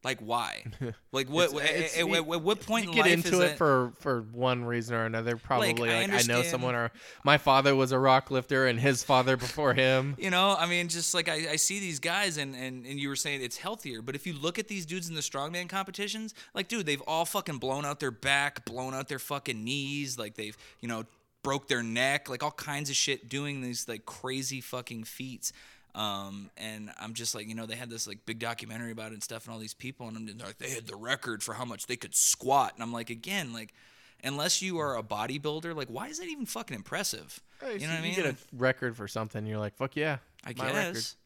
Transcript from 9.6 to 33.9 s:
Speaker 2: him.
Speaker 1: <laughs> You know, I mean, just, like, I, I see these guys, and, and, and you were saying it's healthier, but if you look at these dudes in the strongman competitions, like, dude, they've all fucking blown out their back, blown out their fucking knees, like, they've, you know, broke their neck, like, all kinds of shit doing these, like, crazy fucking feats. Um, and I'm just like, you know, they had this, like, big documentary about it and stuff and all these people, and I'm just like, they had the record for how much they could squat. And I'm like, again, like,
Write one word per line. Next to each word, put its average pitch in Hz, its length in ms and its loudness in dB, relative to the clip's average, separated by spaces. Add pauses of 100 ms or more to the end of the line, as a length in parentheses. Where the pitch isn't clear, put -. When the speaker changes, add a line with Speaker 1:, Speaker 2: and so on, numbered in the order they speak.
Speaker 2:
him. 131 460 4
Speaker 1:
<laughs> - 0 -
You 190 100 -2
know, 185 280 6
I 165 100 2
mean, 175 200 2
just, 165 280 0
like, 170 120 2
I, 160 240 0
I 156 40 0
see 190 240 2
these 175 200 -4
guys, 170 380 0
and, 139 180 -4
and, 127 300 -8
and 139 140 -6
you 139 100 -2
were 139 60 -4
saying 139 260 -2
it's 120 160 -6
healthier, 156 460 -8
but 131 120 -8
if 143 120 -8
you 175 60 -6
look 156 260 -2
at 208 80 -4
these 196 180 -6
dudes 170 240 -6
in 165 60 -6
the 151 60 -4
strongman 165 460 -4
competitions, 202 680 -6 (200)
like, 196 140 -4
dude, 220 180 -2
they've 147 220 0
all 160 180 2
fucking 175 320 -2
blown 131 260 -2
out 143 160 -4
their 135 120 -2
back, 139 540 0
blown 127 280 -6
out 135 160 -6
their 139 100 -4
fucking 135 440 -6
knees, 139 560 -4
like, 110 160 -8
they've, 107 200 -8 (260)
you 120 60 -8
know, 113 160 -4 (400)
broke 135 240 0
their 123 160 2
neck, 127 460 0
like, 127 140 -6
all 151 80 0
kinds 147 400 -6
of 135 40 0
shit 131 320 0
doing 139 340 -4
these, 123 260 -6
like, 110 180 -8
crazy 131 560 -6
fucking 120 440 -8
feats. - 460 -8 (440)
Um, 101 600 -6
and 107 440 -12
I'm 110 160 -10
just 117 180 -4
like, 107 140 -8
you 110 80 -8
know, 113 100 -8
they 110 100 -6
had 120 140 -10
this, 113 180 -6
like, 104 200 -12
big 110 100 -6
documentary 117 540 -6
about 110 200 -10
it 110 40 -14
and 104 80 -12
stuff 113 220 -10
and 113 80 -12
all 113 60 -10
these 107 140 -10
people, 127 340 -12
and 110 80 -10
I'm 113 120 -10
just 104 120 -14
like, 98 200 -12
they 131 100 -8
had 117 160 -8
the 110 100 -12
record 117 460 -4
for 117 140 -4
how 123 100 -6
much 113 220 -10
they 123 80 -4
could - 180 -12
squat. 127 600 4
And 117 80 -6
I'm 117 100 -4
like, 117 160 -6
again, 131 440 -4
like, 110 200 -12 (500)